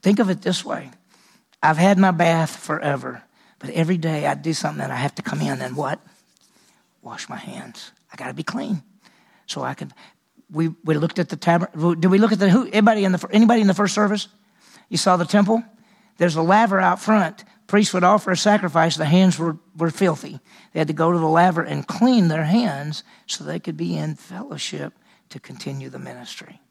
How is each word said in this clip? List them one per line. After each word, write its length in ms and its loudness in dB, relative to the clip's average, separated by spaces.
Think 180 4
of 100 2
it 120 -2
this 240 -4
way. 260 -8
I've 160 2
had 200 4
my 140 4
bath 460 0
forever, 640 -6
but 100 -12
every 280 0
day 280 -4
I 80 0
do 180 -6
something 280 -6
that 120 -6
I 60 -6
have 180 -4
to 60 -12
come 180 -6
in 220 -4
and 160 -8
what? 220 -6
Wash 280 -16
my 80 -12
hands. 540 -16
I 60 -20
gotta 160 -12
be 100 -10
clean. 400 -6
So 160 -8
I 100 -6
can, 200 -14
we, 180 0
we 120 0
looked 240 -4
at 100 -4
the 80 -10
tabernacle. 580 0
Did 120 0
we 100 4
look 160 4
at 60 -2
the, 100 4
who, 180 4
anybody 380 2
in 80 2
the 40 0
fir-, 140 -8
anybody 300 6
in 60 4
the 60 4
first 220 0
service? 320 0
You 80 -6
saw 180 2
the 100 0
temple? 380 4
There's 180 2
a 60 0
laver 380 4
out 200 2
front. 460 0
Priests 260 2
would 100 0
offer 280 4
a 60 0
sacrifice. 600 2
The 80 -4
hands 340 4
were, 180 -4
were 120 0
filthy. 500 -2
They 60 -4
had 80 0
to 60 -4
go 180 2
to 60 2
the 120 0
laver 340 2
and 240 -6
clean 400 4
their 160 -2
hands 600 -2
so 180 -10
they 160 -8
could 180 -10
be 200 -4
in 180 -6
fellowship 800 -12
to 100 -16
continue 500 -14
the 80 -18
ministry. 640 -18